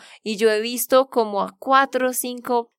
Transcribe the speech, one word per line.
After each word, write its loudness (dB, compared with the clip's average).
y -4
yo 2
he 0
visto 0
como -2
a -6
cuatro 2
o -6
cinco, -4